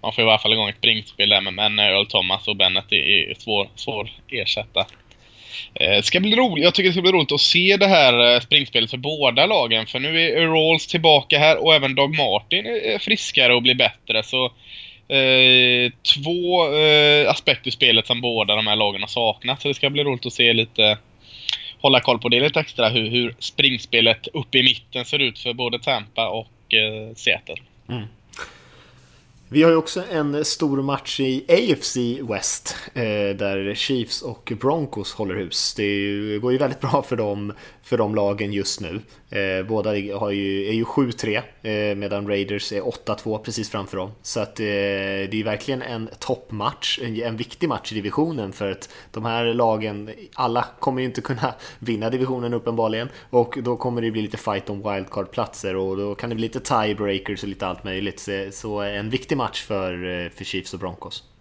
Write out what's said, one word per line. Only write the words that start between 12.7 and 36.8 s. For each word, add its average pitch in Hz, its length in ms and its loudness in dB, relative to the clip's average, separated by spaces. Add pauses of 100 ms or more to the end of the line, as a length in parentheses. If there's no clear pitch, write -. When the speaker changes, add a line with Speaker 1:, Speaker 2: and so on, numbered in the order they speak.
Speaker 1:
är 208 40 -2
friskare 139 560 2
och 123 80 2
blir 127 120 4
bättre, 110 480 0
så, 127 300 -4 (640)
eh, 127 760 6 (220)
två, 170 600 0
eh, 147 560 6
aspekter - 380 0
i 123 40 -4
spelet 113 340 4
som 120 140 -2
båda 110 360 0
de 107 100 -2
här 107 100 2
lagen 101 240 0
har 104 80 -8
saknat, 123 540 -2
så 147 60 -2
det 135 60 0
ska 139 160 0
bli 143 140 -2
roligt 131 220 -4
att 120 60 -6
se 120 200 4
lite, 110 460 2 (840)
hålla 131 200 6
koll 120 180 2
på 120 100 -2
det 120 120 4
lite 151 200 2
extra, 123 280 0
hur, 135 220 0
hur 120 280 0
springspelet 117 920 0
uppe 135 260 -2
i 127 40 4
mitten 127 420 -2
ser 147 140 -4
ut 131 200 -2
för 123 140 -6
både 120 260 -4
Tampa 113 500 -4
och, - 460 -6
eh, 107 400 0
Seattle. - 420 -4 (320)
Speaker 2:
Mm. 120 140 -6 (1500)
Vi 143 120 4
har 165 80 8
ju 165 60 8
också 160 260 -2 (100)
en 151 320 0
stor 139 380 0
match 139 380 -4
i 131 280 0
A 170 80 8 (160)
F - 100 0
C 123 400 -2
West, - 540 -6 (180)
eh, 104 420 0
där 98 380 -2
Chiefs - 480 -2
och - 380 -8
Broncos 135 540 -2
håller 98 200 -4
hus. - 420 -4
Det 110 60 -2
är 101 160 0
ju, 104 420 -4
går 123 120 0
ju 131 60 2
väldigt 139 220 -2